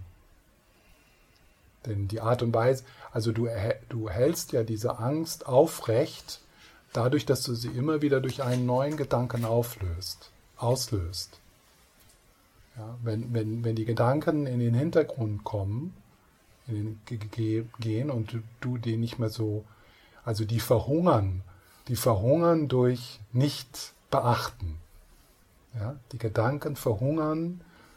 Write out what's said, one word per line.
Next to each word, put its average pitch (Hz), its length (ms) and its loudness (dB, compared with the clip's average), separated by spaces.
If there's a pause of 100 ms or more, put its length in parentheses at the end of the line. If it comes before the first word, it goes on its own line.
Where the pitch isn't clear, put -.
(1900)
Denn 101 200 -2
die 107 140 -4
Art 120 220 2
und 117 120 2
Weise, 123 300 4 (260)
also 113 220 0
du 117 140 0
erhä-, 113 420 -2
du 110 200 -6
hältst 131 440 0
ja 123 100 2
diese 110 360 -2
Angst 151 480 -4
aufrecht, 131 920 2 (520)
dadurch, 127 340 2
dass 135 160 2
du 127 120 -4
sie 117 140 -6
immer 143 320 0
wieder 139 200 4
durch 131 220 -4
einen 123 220 0
neuen 131 320 2
Gedanken 123 480 -2
auflöst, 104 840 -2 (260)
auslöst. 113 840 -4 (1400)
Ja, 113 260 -12
wenn, 117 320 -2
wenn, 113 300 -2
wenn 113 100 2
die 113 100 0
Gedanken 135 600 2
in 123 140 0
den 117 140 4
Hintergrund 127 680 2
kommen, 107 520 -4 (760)
in 117 60 -4
den 107 320 -6
ge-, 120 120 -6
ge-, 110 460 -2 (160)
gehen 113 300 -2
und 117 220 -4
du, 120 60 -4 (220)
du 123 180 -4
den 113 220 -2
nicht 117 180 -4
mehr 110 120 0
so, 107 340 -4 (600)
also 110 200 -2
die 113 160 0
verhungern, 117 840 2 (460)
die 123 80 -2
verhungern 147 720 4
durch 123 520 2 (120)
Nicht-Beachten. - 1500 -2 (960)
Ja, 113 220 -6 (160)
die 117 60 -8
Gedanken 127 580 0
verhungern 156 840 0 (360)